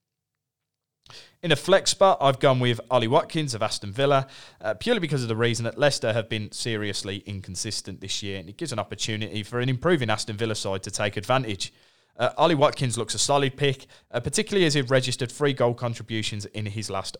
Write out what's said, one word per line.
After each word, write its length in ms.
In 100
a 40
flex 340
spot, 320
I've 180
gone 200
with 200
Ollie 160
Watkins 480
of 80
Aston 280
Villa, 360
uh, 140
purely 240
because 240
of 40
the 80
reason 300
that 120
Leicester 360
have 160
been 220
seriously 760
inconsistent 760
this 220
year, 180
and 80
it 100
gives 140
an 80
opportunity 640
for 180
an 80
improving 440
Aston 260
Villa 180
side 280
to 80
take 260
advantage. 560
Uh, 220
Ollie 180
Watkins 400
looks 200
a 40
solid 380
pick, 300
uh, 80
particularly 480
as 80
he 80
registered 480
three 200
goal 220
contributions 720
in 220
his 240
last 280